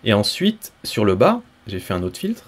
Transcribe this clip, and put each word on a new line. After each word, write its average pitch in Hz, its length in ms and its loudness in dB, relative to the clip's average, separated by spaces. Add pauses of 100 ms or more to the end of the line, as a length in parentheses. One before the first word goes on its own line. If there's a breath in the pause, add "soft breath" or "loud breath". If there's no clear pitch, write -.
Et 110 100 2
ensuite, 175 600 0 (100)
sur 107 220 -2
le 95 100 4
bas, 202 260 4 (240)
j'ai 92 140 -8
fait - 140 -6
un 90 100 -2
autre 92 160 -8
filtre 220 280 -6